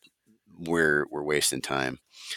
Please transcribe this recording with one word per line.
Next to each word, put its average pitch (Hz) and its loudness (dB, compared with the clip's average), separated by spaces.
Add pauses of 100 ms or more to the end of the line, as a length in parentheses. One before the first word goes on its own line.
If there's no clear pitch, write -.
(580)
we're, 80 2
we're 73 -4
wasting 73 0
time. 65 -4 (380)